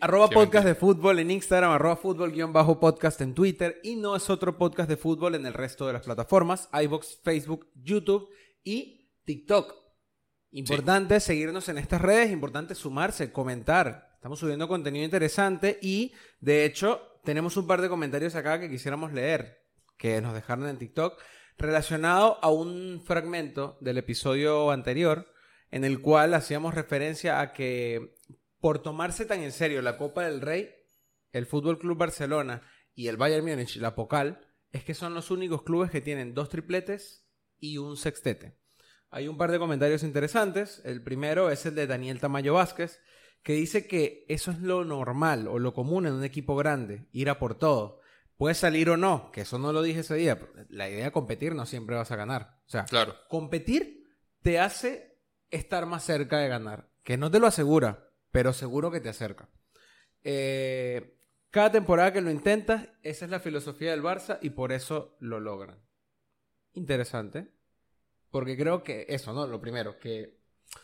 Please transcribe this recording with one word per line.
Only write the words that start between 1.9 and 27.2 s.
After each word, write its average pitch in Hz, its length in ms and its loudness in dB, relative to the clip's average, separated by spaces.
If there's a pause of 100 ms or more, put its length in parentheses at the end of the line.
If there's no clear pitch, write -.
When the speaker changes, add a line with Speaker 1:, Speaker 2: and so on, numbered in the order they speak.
Speaker 1:
fútbol 175 360 -2
guion 160 200 -2
bajo 156 260 6
podcast 160 440 4
en 131 100 -2
Twitter, 170 500 2
y 226 140 -6
No 202 200 0
es 185 120 -4
otro 185 300 0
podcast 170 320 0
de 151 80 0
fútbol 165 360 0
en 135 120 -4
el 120 80 -6
resto 131 320 -6
de 127 80 -2
las 120 80 -8
plataformas, 170 720 2
iVoox, 151 480 -2
Facebook, 156 520 -4
YouTube 196 540 0 (360)
y - 500 -10 (100)
TikTok. 165 480 0
Speaker 2:
Sí. - 60 -20 (800)
Speaker 1:
Importante 170 600 4
seguirnos 175 520 -2
en 147 80 -6
estas 160 240 0
redes, 220 300 6
importante 151 420 -4
sumarse, 151 580 -4
comentar. 131 840 0
Estamos 147 240 -14
subiendo 156 280 -2
contenido 151 380 -4
interesante 190 760 2
y, 196 320 -2 (260)
de 151 280 4
hecho, - 580 -2
tenemos 160 320 -2
un 190 100 0
par 180 140 2
de 185 80 0
comentarios 160 460 -2
acá 156 260 -2
que 175 80 -8
quisiéramos 143 460 -6
leer, 135 500 -4 (320)
que 113 240 0
nos 113 140 -4
dejaron 123 340 -6
en 139 80 -8
TikTok, 160 420 -4 (400)
relacionado 160 840 4
a 160 80 6
un 175 540 -2
fragmento 160 800 -4
del 127 160 -4
episodio 147 720 0
anterior 151 640 0 (380)
en 135 140 -2
el 135 160 0
cual 151 320 6
hacíamos 156 420 0
referencia 151 680 -2